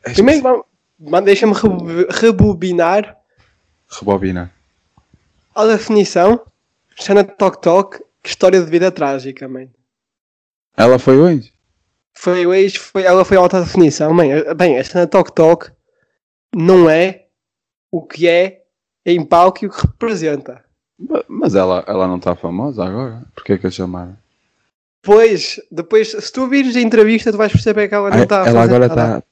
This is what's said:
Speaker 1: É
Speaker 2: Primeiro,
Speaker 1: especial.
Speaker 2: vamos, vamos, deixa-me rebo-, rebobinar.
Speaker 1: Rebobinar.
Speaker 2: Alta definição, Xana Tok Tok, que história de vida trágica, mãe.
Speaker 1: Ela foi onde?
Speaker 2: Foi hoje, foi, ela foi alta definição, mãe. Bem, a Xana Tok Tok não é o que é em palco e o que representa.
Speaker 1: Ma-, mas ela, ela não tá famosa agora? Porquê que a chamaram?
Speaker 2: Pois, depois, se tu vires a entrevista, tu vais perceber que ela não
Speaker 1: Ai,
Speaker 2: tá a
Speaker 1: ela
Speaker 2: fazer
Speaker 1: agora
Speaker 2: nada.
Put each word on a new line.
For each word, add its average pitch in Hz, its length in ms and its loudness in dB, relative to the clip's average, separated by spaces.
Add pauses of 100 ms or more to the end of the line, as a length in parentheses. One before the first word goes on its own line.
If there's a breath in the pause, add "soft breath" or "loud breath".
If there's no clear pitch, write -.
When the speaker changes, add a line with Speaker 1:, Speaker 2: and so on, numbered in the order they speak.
Speaker 1:
É 123 80 -10
Speaker 2:
Primeiro, 247 240 4
Speaker 1:
especial. 254 160 0
Speaker 2:
vamos, - 120 -4 (460)
vamos, 185 140 0
deixa-me 202 280 2
rebo-, 180 580 -2
rebobinar. 185 1040 0 (720)
Speaker 1:
Rebobinar. 95 600 -6 (1040)
Speaker 2:
Alta 220 220 2
definição, 208 640 0 (560)
Xana 202 260 0
Tok 196 380 -4
Tok, 175 380 0 (220)
que - 80 -18
história 185 320 2
de 160 80 -6
vida 175 220 0
trágica, 135 560 -8
mãe. 131 220 -16 (1040)
Speaker 1:
Ela 123 240 4
foi 131 200 4
onde? 160 340 2 (600)
Speaker 2:
Foi 180 320 -4
hoje, 190 320 0
foi, - 260 -8
ela 185 200 4
foi 196 140 0
alta 180 240 2
definição, 160 520 0
mãe. 165 160 2 (260)
Bem, 160 220 0
a 131 60 -4
Xana 175 240 -2
Tok 170 260 0
Tok 170 360 2 (840)
não 175 360 4
é 180 360 -2 (640)
o 165 160 -10
que 165 220 -2
é 180 360 0 (420)
em 175 200 -2
palco 180 380 2
e 208 40 -8
o 180 40 -10
que - 100 -8
representa. 156 840 -6 (360)
Speaker 1:
Ma-, 269 300 -6
mas 139 260 -4
ela, 92 320 0
ela 92 220 -4
não 90 100 -6
tá 87 160 -4
famosa 101 480 -8
agora? 117 400 -10 (100)
Porquê - 240 -4
que 95 100 -8
a 92 40 -4
chamaram? 90 460 -12 (840)
Speaker 2:
Pois, 208 600 2 (100)
depois, 214 380 -2
se - 240 -14
tu 262 160 -6
vires 262 260 -2
a 247 60 0
entrevista, 226 500 2
tu 208 60 -6
vais 208 160 -2
perceber 208 340 0
que 202 80 -6
ela 202 140 -2
não 190 80 0
Speaker 1:
Ai, - 100 4
Speaker 2:
tá 196 160 0
a - 40 0
Speaker 1:
ela 117 140 4
Speaker 2:
fazer 117 140 2
Speaker 1:
agora 123 180 4
Speaker 2:
nada. 117 280 -2 (100)